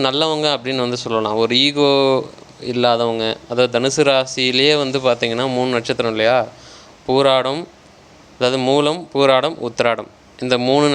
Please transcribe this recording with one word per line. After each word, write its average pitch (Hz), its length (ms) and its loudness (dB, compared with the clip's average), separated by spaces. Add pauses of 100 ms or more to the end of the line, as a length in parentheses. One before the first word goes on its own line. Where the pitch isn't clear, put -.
நல்லவங்க 151 500 0
அப்படின்னு 127 300 -4
வந்து 123 180 -4
சொல்லலாம். 110 400 -2
ஒரு 117 100 0 (120)
ஈகோ 143 220 2 (840)
இல்லாதவங்க. 117 520 0 (240)
அதாவது 120 260 2
தனுசு 135 340 0
ராசியிலேயே 131 720 2
வந்து 135 240 -4
பார்த்தீங்கன்னா 120 380 0 (100)
மூணு 127 220 0
நட்சத்திரம் 117 380 -2
இல்லையா? 110 220 2 (720)
பூராடம், 135 540 0 (760)
அதாவது 127 300 0
மூலம், 147 320 0 (140)
பூராடம், 139 420 0 (120)
உத்திராடம். 117 440 -4 (340)
இந்த 127 120 0 (100)
மூணு 143 260 4